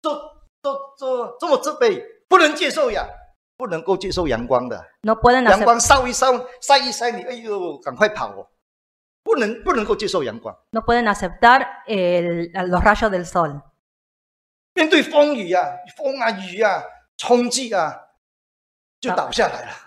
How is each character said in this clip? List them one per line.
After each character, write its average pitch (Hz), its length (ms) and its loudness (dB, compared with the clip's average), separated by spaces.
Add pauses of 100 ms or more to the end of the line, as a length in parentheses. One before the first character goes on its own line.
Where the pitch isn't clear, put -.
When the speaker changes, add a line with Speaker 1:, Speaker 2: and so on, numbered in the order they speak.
Speaker 1:
这， 320 100 -4 (520)
这， 277 120 -4 (240)
这， 254 400 -6
这 330 80 -6
么 294 120 2
责 294 160 -4
备， 226 280 0 (240)
不 233 120 4
能 302 180 4
接 302 140 -2
受 294 200 0
呀， 165 160 -6 (520)
不 254 80 -10
能 165 160 -6
够 190 160 0
接 196 120 -6
受 175 160 -2
阳 120 200 -2
光 123 200 0
的。 110 160 -10 (200)
Speaker 2:
No 214 120 0
pueden 240 300 4
Speaker 1:
阳 208 180 6
光 233 160 6
Speaker 2:
acep-, 233 80 0
Speaker 1:
烧 269 220 4
一 247 60 -4
烧， 262 180 2 (300)
晒 277 160 6
一 254 120 -2
晒 233 220 -4
你， 185 120 -8
哎 - 100 -8
呦， 202 460 -8
赶 135 140 -8
快 208 140 2
跑 127 220 -6
哦， 98 180 -18 (760)
不 440 140 0
能， 233 260 -2
不 359 120 -2
能 220 100 -2
够 208 100 0
接 202 140 -6
受 165 160 -2
阳 110 160 -8
光。 - 160 -12 (160)
Speaker 2:
no 226 80 -4
pueden 240 260 2
aceptar 208 800 2
el, 175 640 -2 (200)
los 180 120 0
rayos 214 280 2
del 180 160 -4
sol. 151 340 -2 (1160)
Speaker 1:
面 320 140 2
对 320 140 4
风 294 320 2
雨 180 160 -6
啊， 180 100 2 (340)
风 277 220 -6
啊， 226 140 0
雨 190 280 -8
啊， 196 220 0 (340)
冲 240 320 2
击 240 240 -4
啊， 165 220 -2 (1040)
就 127 140 -6
倒 - 160 -2
下 - 160 0
来 - 200 -8
了。 - 40 -16 (160)